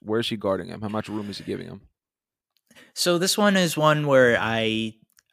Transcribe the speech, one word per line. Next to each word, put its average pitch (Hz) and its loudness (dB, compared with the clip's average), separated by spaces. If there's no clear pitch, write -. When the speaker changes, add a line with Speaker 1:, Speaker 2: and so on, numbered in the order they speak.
Speaker 1:
where's 110 -4
he 117 -4
guarding 95 -4
him? 87 -12
How 107 -8
much 107 -6
room 104 -8
is 95 -12
he - -16
giving 92 -8
him? 95 -18
Speaker 2:
So 175 0
this 185 0
one 208 4
is 175 2
one 151 4
where 127 6
I, 110 -2